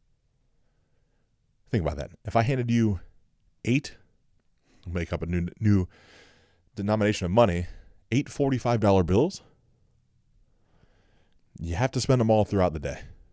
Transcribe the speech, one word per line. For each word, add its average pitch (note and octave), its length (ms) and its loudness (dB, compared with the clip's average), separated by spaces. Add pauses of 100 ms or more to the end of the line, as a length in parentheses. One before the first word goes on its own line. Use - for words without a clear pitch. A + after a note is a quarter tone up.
(1700)
Think G2+ 120 0
about C#2+ 160 -4
that. C#2 140 -10 (120)
If G#2+ 120 -4
I A2+ 60 4
handed B2 280 -2
you A2+ 300 2 (640)
eight, C3+ 300 -2 (920)
we'll F2 80 -8
make F2 180 -4
up E2 80 -4
a E2+ 60 -6
new, F2 220 -4 (120)
new G2+ 280 2 (840)
denomination G#2+ 520 0
of E2+ 60 -2
money, F#2 340 4 (440)
eight C3+ 200 -2
forty-five B2 500 -2
dollar G2 220 4
bills, G#2 400 0 (2250)
you E2 140 -6
have A#2+ 160 -2
to B2+ 100 -2
spend B2+ 180 2
them A2+ 120 2
all G#2+ 160 4
throughout F2+ 260 2
the D#2 60 -6
day. C#2 220 -8
At - 40 -16 (280)